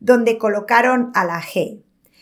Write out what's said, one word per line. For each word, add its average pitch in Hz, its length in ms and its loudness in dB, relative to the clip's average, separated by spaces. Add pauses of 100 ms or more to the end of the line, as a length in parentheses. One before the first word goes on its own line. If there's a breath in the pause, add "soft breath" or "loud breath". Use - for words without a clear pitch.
donde 226 360 2
colocaron 233 760 0
a 196 100 0
la 170 180 -4
G - 400 -6 (400 soft breath)